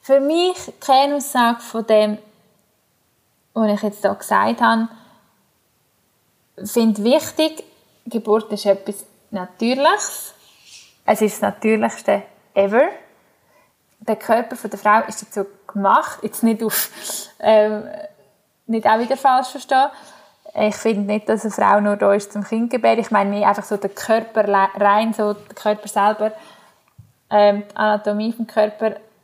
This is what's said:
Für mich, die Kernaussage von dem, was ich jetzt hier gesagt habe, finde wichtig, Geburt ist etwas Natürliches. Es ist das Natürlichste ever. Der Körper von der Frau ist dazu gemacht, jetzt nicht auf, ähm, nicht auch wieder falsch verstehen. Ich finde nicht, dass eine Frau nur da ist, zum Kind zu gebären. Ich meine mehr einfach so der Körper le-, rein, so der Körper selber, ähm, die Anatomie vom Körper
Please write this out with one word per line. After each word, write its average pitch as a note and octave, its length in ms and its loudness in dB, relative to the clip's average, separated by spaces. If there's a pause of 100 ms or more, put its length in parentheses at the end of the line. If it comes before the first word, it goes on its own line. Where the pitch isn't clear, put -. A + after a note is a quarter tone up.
Für C4+ 180 2
mich, E4+ 360 0 (100)
die - 80 -16
Kernaussage C4 880 2
von A3+ 260 -8
dem, G#3+ 300 4 (1400)
was A3 160 2
ich G#3 100 -2
jetzt G3+ 200 -6
hier G3+ 120 0
gesagt G#3+ 480 0
habe, A3+ 280 2 (1700)
finde G#3+ 400 0
wichtig, D#4 600 0 (420)
Geburt A3 460 -2
ist G#3 140 -8
etwas G3+ 400 -2 (260)
Natürliches. B3+ 1000 -2 (720)
Es G#3+ 160 0
ist G#3+ 140 0
das - 60 -8
Natürlichste G#3+ 840 -2 (300)
ever. G#3+ 360 2 (1080)
Der G#3+ 180 -4
Körper A#3+ 380 -2
von G#3+ 140 -12
der G3+ 80 -10
Frau G#3+ 300 4
ist - 140 -12
dazu - 260 -8 (180)
gemacht, G#3 560 0
jetzt - 220 -6
nicht A3+ 200 2
auf, - 260 -4 (500)
ähm, G#3+ 480 2 (800)
nicht A3 180 -4
auch A3 140 4
wieder A#3+ 180 -2
falsch B3+ 300 2
verstehen. - 420 0 (640)
Ich G#3+ 220 0
finde G#3+ 260 -2
nicht, G#3 260 -4
dass G#3+ 160 0
eine G#3 80 -4
Frau G#3 300 4
nur G#3 140 2
da G3+ 180 4
ist, G3+ 180 -2
zum G#3 120 -6
Kind A3+ 280 -4
zu B3+ 60 -2
gebären. A3+ 220 2
Ich G#3 120 -6
meine G3+ 180 2
mehr G3+ 180 0
einfach G3+ 160 0
so G#3 140 -4
der G3+ 120 -6
Körper A3+ 540 -2
le-, G3 320 2
rein, G#3 380 2
so G#3 200 -2
der - 220 -14
Körper G#3 320 -4
selber, G#3+ 440 0 (1000)
ähm, G#3 400 4
die - 60 -20
Anatomie G#3+ 580 -2
vom A#3 140 -6
Körper G#3+ 500 -2 (260)